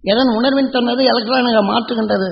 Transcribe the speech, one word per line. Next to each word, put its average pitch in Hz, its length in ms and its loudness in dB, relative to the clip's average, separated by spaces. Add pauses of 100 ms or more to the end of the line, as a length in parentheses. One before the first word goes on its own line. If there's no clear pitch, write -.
எதன் 233 320 2
உணர்வின் 269 380 0
தன்மை 247 320 0
எலக்ட்ரானாக 233 600 0
மாற்றுகின்றது. 214 680 -2